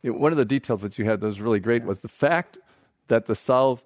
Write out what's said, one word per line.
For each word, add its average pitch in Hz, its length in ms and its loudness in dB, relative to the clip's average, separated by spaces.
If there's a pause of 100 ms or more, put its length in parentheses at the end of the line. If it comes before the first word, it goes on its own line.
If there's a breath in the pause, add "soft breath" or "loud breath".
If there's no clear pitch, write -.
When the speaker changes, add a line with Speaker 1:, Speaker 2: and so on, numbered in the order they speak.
Speaker 1:
Yeah, 123 80 -2
one 151 220 2
of 156 40 0
the 135 60 2
details 117 380 -2
that 101 180 -10
you 104 60 -2
had 107 160 0
that 107 40 -4
was 101 140 -4
really 107 220 0
great 117 220 0
Speaker 2:
Yeah. 113 40 -8
Speaker 1:
was 95 140 -6
the 117 80 -14
fact 165 480 -2 (500 soft breath)
that 117 200 2
the 107 80 -2
South 131 500 0